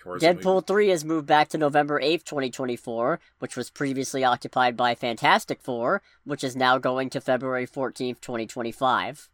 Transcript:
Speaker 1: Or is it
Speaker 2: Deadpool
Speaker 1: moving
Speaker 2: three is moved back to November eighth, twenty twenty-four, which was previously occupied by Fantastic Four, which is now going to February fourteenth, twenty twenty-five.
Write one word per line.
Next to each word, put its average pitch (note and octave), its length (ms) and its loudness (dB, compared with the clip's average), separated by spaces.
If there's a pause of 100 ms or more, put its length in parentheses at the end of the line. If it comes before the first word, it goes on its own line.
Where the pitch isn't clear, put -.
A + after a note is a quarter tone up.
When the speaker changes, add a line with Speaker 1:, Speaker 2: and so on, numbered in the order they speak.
Speaker 1:
Or F2+ 120 -8
is E3+ 60 0
it F3 160 4
Speaker 2:
Deadpool F#3 60 -8
Speaker 1:
moving F#3+ 180 4
Speaker 2:
three G3+ 280 2
is D#3+ 140 0
moved D#3 220 -2
back D3+ 220 6
to - 80 -2
November D3 440 2
eighth, D#3+ 240 0
twenty C3+ 240 -4
twenty-four, B2 720 -4 (200)
which - 160 -10
was B2 140 -8
previously C3+ 560 -2
occupied B2 500 2
by A#2+ 180 2
Fantastic C#3+ 680 0
Four, C3 400 -2 (240)
which C#3+ 180 -6
is B2+ 120 -6
now C3 220 4
going C3 340 -2
to C3+ 100 -6
February B2+ 440 -2
fourteenth, B2 540 -6
twenty A#2 260 -6
twenty-five. A#2 880 -2